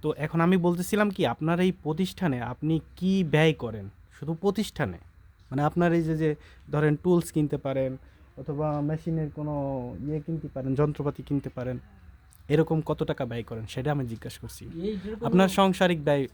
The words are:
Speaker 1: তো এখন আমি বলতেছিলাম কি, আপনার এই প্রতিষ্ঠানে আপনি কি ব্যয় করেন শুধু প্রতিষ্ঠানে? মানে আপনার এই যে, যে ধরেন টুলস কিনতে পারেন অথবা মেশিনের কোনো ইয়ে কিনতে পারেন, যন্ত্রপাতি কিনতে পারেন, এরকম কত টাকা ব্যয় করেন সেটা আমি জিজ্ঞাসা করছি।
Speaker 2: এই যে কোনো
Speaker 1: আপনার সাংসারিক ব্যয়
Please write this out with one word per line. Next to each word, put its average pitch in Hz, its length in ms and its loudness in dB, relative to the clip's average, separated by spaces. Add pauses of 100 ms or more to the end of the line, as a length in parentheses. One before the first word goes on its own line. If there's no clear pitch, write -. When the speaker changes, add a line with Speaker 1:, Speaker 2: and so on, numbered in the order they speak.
Speaker 1:
তো 151 160 -2
এখন 156 240 0
আমি 180 160 6
বলতেছিলাম 180 520 2
কি, 190 160 0
আপনার 160 340 0
এই 185 120 4
প্রতিষ্ঠানে 156 720 -2
আপনি 147 380 -2 (160)
কি 190 280 2
ব্যয় 151 300 4
করেন 110 320 -8 (340)
শুধু 151 140 -4
প্রতিষ্ঠানে? 175 640 -2 (540)
মানে 135 120 -2
আপনার 170 300 4
এই 170 80 4
যে, 160 160 -2
যে 156 180 0 (360)
ধরেন 151 240 4
টুলস 175 360 2
কিনতে 147 260 0
পারেন 135 340 -2 (460)
অথবা 151 440 -2
মেশিনের 156 500 -2
কোনো 151 220 -6 (480)
ইয়ে 151 180 -4
কিনতে 156 280 -6
পারেন, 135 280 -4
যন্ত্রপাতি 147 480 0
কিনতে 139 260 -2
পারেন, 123 280 -6 (720)
এরকম 156 320 2
কত 156 220 -4
টাকা 151 220 -4
ব্যয় 120 180 -6
করেন 113 220 -10
সেটা 131 260 -4
আমি 139 160 -2
জিজ্ঞাসা 113 340 -12
করছি। - 240 -14
Speaker 2:
এই 190 320 -6
যে 190 140 -10
কোনো 220 140 -6
Speaker 1:
আপনার 185 220 6
সাংসারিক 185 560 4
ব্যয় 143 300 2